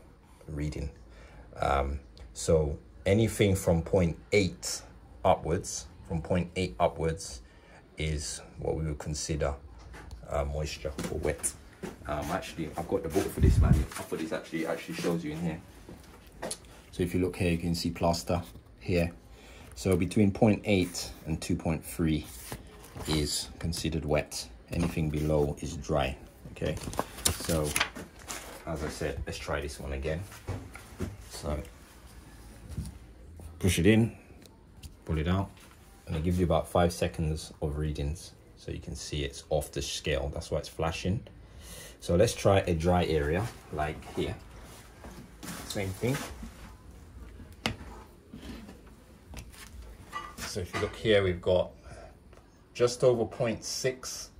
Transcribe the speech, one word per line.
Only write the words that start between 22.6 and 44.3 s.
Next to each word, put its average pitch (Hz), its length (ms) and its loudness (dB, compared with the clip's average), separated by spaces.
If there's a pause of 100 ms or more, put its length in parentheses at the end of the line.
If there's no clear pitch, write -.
is 76 400 0 (100)
considered 80 460 -2
wet. 73 420 0 (240)
Anything 85 380 0
below 76 520 2
is 67 160 -6
dry, 69 400 0 (340)
okay? - 260 -2 (560)
So, 78 360 0 (960)
as 78 180 -4
I 73 40 -2
said, 71 380 -4
let's - 120 -8
try 73 220 -4
this 71 200 -8
one 69 140 -6
again. 78 260 -2 (1120)
So, 73 280 -6 (2000)
push 90 200 2
it 85 80 6
in, 110 280 8 (880)
pull 80 140 0
it 78 80 0
out, 95 240 2 (560)
and 85 80 -4
it 78 80 0
gives 90 160 2
you 92 60 6
about 80 240 4
five 87 240 6
seconds 80 600 -2 (100)
of 73 160 -2
readings. 76 540 -2 (240)
So - 140 -12
you 80 80 -6
can 80 160 -10
see 73 300 -4
it's - 240 -8
off 76 240 0
the 69 100 -4
scale, 71 500 -2
that's - 180 -8
why 80 80 0
it's - 100 -6
flashing. 87 540 -2 (760)
So - 160 0
let's 104 200 8
try 95 240 6
a 87 160 4
dry 87 320 4
area, 78 380 2 (280)
like 78 240 -2 (180)
here. - 220 -2 (1300)